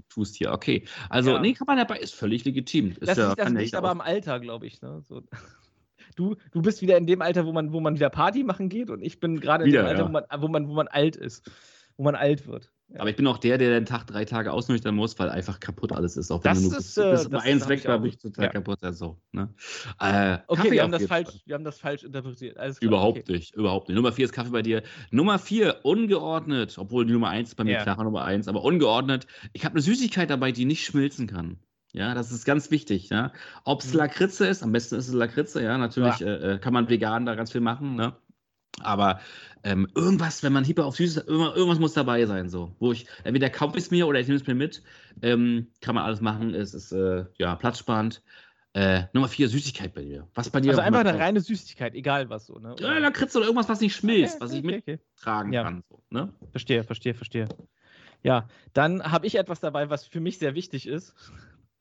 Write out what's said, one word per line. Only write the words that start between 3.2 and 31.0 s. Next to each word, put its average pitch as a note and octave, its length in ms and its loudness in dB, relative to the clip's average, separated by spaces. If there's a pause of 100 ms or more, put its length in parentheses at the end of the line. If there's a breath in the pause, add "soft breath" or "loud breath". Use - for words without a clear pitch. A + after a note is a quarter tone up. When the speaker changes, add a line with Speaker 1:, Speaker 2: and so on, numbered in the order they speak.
Speaker 2:
liegt, - 100 0
das G3+ 60 0
Speaker 1:
kann A#2+ 80 2
ja A2 80 2
Speaker 2:
liegt A2+ 80 -4
Speaker 1:
jeder F3+ 80 -4
Speaker 2:
aber F3+ 100 0
Speaker 1:
aus- F3+ 80 0
Speaker 2:
am E3+ 40 -8
Alter, D#3 380 -2
glaub A#2 240 -12
ich, - 180 -16
ne? C#3+ 280 -14
So. B2+ 140 -16 (100)
<laughs> - 340 -20 (480 loud breath)
Du, F#3+ 220 -4 (160 soft breath)
du D#3+ 100 0
bist G#3+ 200 2
wieder F#3 140 8
in F3 120 4
dem F3+ 140 2
Alter, E3+ 240 2
wo D#3+ 60 -4
man, D#3 200 -2
wo E3 80 -2
man D3+ 160 0
wieder C#3+ 140 4
Party G3+ 340 2
machen F#3+ 240 -2
geht A3 220 -6
und G2 120 -8
ich - 160 -8
bin E3 220 -2
gerade D#3+ 240 2
in C#3+ 60 8
Speaker 1:
Wieder, B2+ 120 8
Speaker 2:
dem F2+ 60 4
Alter, - 140 2
Speaker 1:
ja. - 40 0
Speaker 2:
wo D#3 60 -2
man, D3+ 120 -2 (160)
wo D#3 80 0
man, D3+ 200 0
wo D3 60 -6
man D3+ 140 0
alt D3 280 2
ist. - 340 -12 (480 loud breath)
Wo C3+ 60 -2
man C#3+ 100 4
alt C#3+ 320 0
wird. A#2+ 240 -14 (180)
Ja. - 120 -14
Speaker 1:
Aber G#2 100 -2
ich G#2+ 60 -4
bin C#3+ 100 4
auch A#2+ 120 2
der, A#2+ 200 2
der B2+ 120 4
den A#2 160 4
Tag A#2 200 -6
drei G#2 200 -6
Tage G#2+ 260 -4
ausnüchtern A2+ 420 0
muss, A2 240 0
weil F2+ 120 0
einfach F#2 300 -6
kaputt - 320 -6
alles F2 260 -2
ist. E2+ 120 -4
Auch E2+ 140 -2
wenn - 80 4
Speaker 2:
Das F#3 100 4
Speaker 1:
du G3 60 6
nur C#4 100 0
Speaker 2:
ist, - 160 -10
Speaker 1:
bis, - 40 -10
Speaker 2:
äh, G3+ 120 6
Speaker 1:
bis E3 200 4
Speaker 2:
das, C3+ 120 -2
Speaker 1:
eins C3+ 180 4
Speaker 2:
das - 20 -4
hab A2+ 80 -4
Speaker 1:
weg C#3 100 2
Speaker 2:
ich - 60 -10
Speaker 1:
war, A#2+ 100 2
Speaker 2:
auch. G#2+ 40 0
Speaker 1:
bin A#2 100 0
ich - 80 -10
total G2+ 260 -6
Speaker 2:
Ja. G2 60 2
Speaker 1:
kaputt. G2 340 -4
Also, E2+ 340 -8 (140)
ne? G2+ 200 -4 (460 loud breath)
Äh, G2 480 2
Speaker 2:
Okay, E3 160 0
Speaker 1:
Kaffee A3 100 6
Speaker 2:
wir A3 80 6
Speaker 1:
auf D3+ 40 6
Speaker 2:
haben E3+ 80 0
das F3 80 2
Speaker 1:
jeden G3 80 0
Speaker 2:
falsch, E3+ 220 0
Speaker 1:
Fall. G2+ 160 -20
Speaker 2:
wir D3 80 -8
haben D3+ 100 -6
das D3 160 -10
falsch D3 240 -6
interpretiert. B2+ 540 -12
Alles C3+ 200 -8
klar, A#2 100 2
Speaker 1:
Überhaupt G#2 320 4
Speaker 2:
okay. - 120 -4
Speaker 1:
nicht, E2+ 220 -4
überhaupt G2 340 0
nicht. - 80 0
Nummer A#2+ 160 2
vier B2 140 0
ist - 60 -2
Kaffee A#2+ 180 -6
bei A#2 120 0
dir. A2 200 0 (280 loud breath)
Nummer F#3 280 4
vier, G3+ 460 2
ungeordnet, D#3+ 960 0
obwohl A#2 280 0
die A#2 80 2
Nummer A2+ 160 2
eins A#2 240 -4
bei A2+ 100 -4
mir A2 80 2
Speaker 2:
Ja. A2 100 0
Speaker 1:
klarer G#2 220 -2
Nummer G#2+ 220 -2
eins, G2+ 200 -2
aber G2 160 -2
ungeordnet. C3 640 2 (280 loud breath)
Ich - 100 -8
hab D#3 80 -2
eine D#3+ 80 2
Süßigkeit G3 500 2
dabei, C3 220 0
die B2 140 -2
nicht D#3 180 0
schmilzen C#3 420 -2